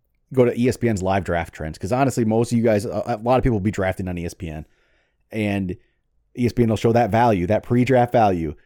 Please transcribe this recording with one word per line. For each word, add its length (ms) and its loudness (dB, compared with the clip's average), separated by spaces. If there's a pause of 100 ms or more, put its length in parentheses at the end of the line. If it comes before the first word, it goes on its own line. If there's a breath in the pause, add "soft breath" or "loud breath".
(320)
go 140 4
to 120 -2
E 80 2
S 120 0
P 100 0
N's 140 -2
live 220 0
draft 280 -4
trends. 240 -10
'Cause 160 -6
honestly, 320 0
most 280 0
of 40 0
you 80 2
guys, 220 2
a, 180 -6
a 140 -4
lot 180 0
of 60 2
people 140 0
will 40 -2
be 100 0
drafting 380 -4
on 80 -6
E 80 -6
S 80 -6
P 160 -12
N, 160 -10 (680)
and 460 -4 (640)
E 80 0
S 60 0
P 100 0
N 80 4
will 60 0
show 160 2
that 180 2
value, 360 2
that 160 0
pre-draft 500 2
value. 420 2 (120)